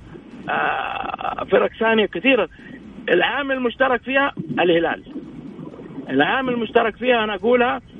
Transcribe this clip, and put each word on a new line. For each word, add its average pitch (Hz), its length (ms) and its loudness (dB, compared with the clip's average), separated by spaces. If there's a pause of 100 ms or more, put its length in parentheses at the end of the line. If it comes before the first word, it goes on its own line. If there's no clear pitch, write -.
(500)
آه، - 1000 -4
فرق 202 280 4
ثانية 220 260 4
كثيرة. 196 440 0 (600)
العامل 269 460 2
المشترك 254 460 0
فيها 277 300 0 (280)
الهلال، 165 440 2 (1040)
العامل 214 440 2
المشترك 233 420 2
فيها 240 280 2
أنا 214 120 -2
أقولها 247 460 2 (180)